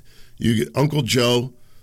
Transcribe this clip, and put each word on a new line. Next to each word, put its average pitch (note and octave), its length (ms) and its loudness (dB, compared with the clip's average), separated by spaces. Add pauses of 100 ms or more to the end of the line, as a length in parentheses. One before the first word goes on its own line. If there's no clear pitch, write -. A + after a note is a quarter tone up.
(380)
You A2 280 0
get, - 120 -8
Uncle D3 240 0
Joe, A#2+ 520 0 (300)